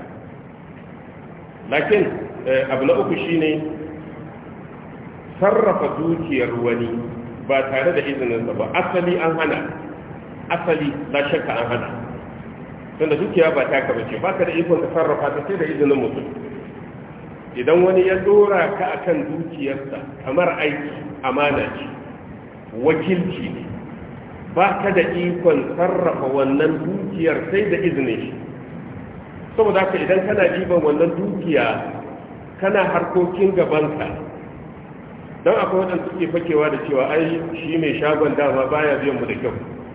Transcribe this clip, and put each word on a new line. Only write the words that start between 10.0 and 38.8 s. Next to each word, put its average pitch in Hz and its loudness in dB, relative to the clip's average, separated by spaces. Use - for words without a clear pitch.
Asali, 156 0
la 143 2
shakka, 143 0
an 117 0
hana. 120 -2
Tunda 151 2
dukiya 165 4
ba 131 4
taka 131 2
bace, 117 -4
ba 190 0
ka 180 0
da 165 0
ikon 170 2
ka 165 0
sarrafa 147 0
ta 147 -4
sai 196 -2
da 160 -2
izinin 139 2
mutum. - -2
Idan 143 6
wani 185 6
ya 190 4
dora 202 6
ka - -2
akan 165 2
dukiyarsa, 139 -4
kamar 160 2
aiki, 151 -2
amana 254 2
ce, - -10
wakilci 165 0
ne, - -8
ba 190 4
ka 196 2
da 185 6
ikon 175 2
sarrafa 170 2
wannan 139 2
dukiyar 165 0
sai 202 2
da 170 4
izinin 135 0
shi. - -8
Saboda 196 6
haka, 185 2
idan 180 4
kana 196 4
ɗiban 175 2
wannan 151 4
dukiya, 170 2
kana 190 4
harkokin 175 2
gabanka, 151 2
don 208 6
akwai 185 2
waɗanda 180 -2
suke 175 -2
fakewa 160 2
da 139 0
cewa, 139 2
"Ai, 160 2
shi 160 -4
mai 147 2
shagon 151 2
dama 131 2
baya 147 2